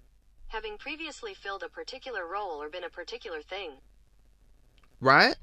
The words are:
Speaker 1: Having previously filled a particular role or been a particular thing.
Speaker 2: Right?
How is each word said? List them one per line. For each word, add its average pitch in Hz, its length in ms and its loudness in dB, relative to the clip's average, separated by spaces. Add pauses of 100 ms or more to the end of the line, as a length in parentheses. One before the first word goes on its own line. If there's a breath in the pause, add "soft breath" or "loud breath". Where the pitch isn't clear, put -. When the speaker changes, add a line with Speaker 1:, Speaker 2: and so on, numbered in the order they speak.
(480)
Speaker 1:
Having 427 300 -6
previously 311 560 -8
filled 392 300 -6
a 466 60 -8
particular - 560 -8
role 170 360 -4
or 151 80 -8
been 180 160 -8
a 165 40 -8
particular 175 520 -8
thing. 185 300 -8 (1300)
Speaker 2:
Right? 160 420 10